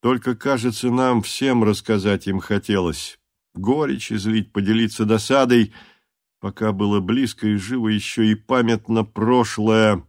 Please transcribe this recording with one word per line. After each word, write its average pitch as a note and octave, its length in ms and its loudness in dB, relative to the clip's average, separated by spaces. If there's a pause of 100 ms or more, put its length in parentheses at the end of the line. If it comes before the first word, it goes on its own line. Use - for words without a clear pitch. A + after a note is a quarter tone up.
Только, A#2+ 340 0
кажется, B2 560 -2
нам B2+ 300 2
всем B2 420 0
рассказать G2+ 640 0
им F#2+ 120 -2
хотелось. G2 800 -4 (340)
Горечь C3+ 580 -2
излить, A2 400 -2
поделиться G#2+ 540 0
досадой, A#2+ 680 4 (640)
пока G#2 340 -4
было G2+ 260 0
близко A2 480 -2
и G#2+ 80 2
живо A2 320 -4
еще G#2+ 360 -2
и A2 120 4
памятно A2+ 680 0
прошлое. A2 1040 2